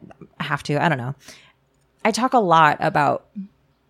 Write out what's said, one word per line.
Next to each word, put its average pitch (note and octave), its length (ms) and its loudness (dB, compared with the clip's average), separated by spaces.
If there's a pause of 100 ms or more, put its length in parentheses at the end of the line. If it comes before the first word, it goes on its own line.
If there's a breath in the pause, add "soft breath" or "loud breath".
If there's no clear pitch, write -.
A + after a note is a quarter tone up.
(400)
have - 240 -6
to, D3 160 -2
I D#3+ 100 0
don't D3 100 -2
know. B2+ 160 -8 (920 loud breath)
I A3 60 0
talk A#3+ 220 -2
a B3+ 60 4
lot E3 420 4
about D3+ 440 0 (640)